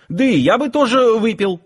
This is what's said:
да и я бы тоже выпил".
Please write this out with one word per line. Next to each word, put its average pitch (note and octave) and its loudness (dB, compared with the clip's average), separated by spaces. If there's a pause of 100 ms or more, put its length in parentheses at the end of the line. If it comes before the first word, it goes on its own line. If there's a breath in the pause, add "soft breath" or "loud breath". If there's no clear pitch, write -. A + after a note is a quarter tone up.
да F#3 -2
и B3+ 2
я A3 2
бы C#4+ -4
тоже B3 2
выпил". G3 -4